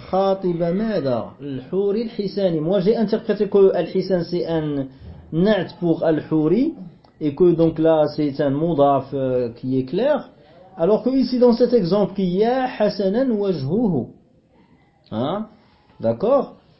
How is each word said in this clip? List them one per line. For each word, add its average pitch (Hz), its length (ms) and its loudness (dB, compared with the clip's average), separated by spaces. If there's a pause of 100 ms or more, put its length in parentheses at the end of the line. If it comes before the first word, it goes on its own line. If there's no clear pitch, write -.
(120)
khatib 190 480 0
mada 170 840 -2
al 139 200 -8 (100)
hur 202 200 0
al 226 180 -4 (100)
hisani. 190 400 -2
Moi, 180 220 0
j'ai 202 140 2
interprété 214 520 -2
que 196 260 6
al 175 220 -2
hisan, 180 340 0
c'est 175 160 -4
un 151 420 -2 (440)
na'at 180 360 2 (120)
pour 165 240 0
al 156 260 2
huri, 170 440 2 (480)
et 151 120 -2
que 175 220 4
donc 160 240 2
là, 160 260 4 (100)
c'est 147 260 -2
un 143 100 2
mudaf, 139 600 2
euh, 127 400 -2
qui 131 260 -4
est 127 60 -2
clair. 254 440 -2 (460)
Alors 208 280 2
que 247 80 0
ici, 254 280 0
dans 240 140 6
cet 240 200 2
exemple, 202 420 2
qui 196 100 0
ya 220 400 0
hasanan 214 640 -2
wajhuhu. 185 760 -2 (1040)
Hein ? 160 360 -4 (520)
D'accord ? 180 580 -2 (220)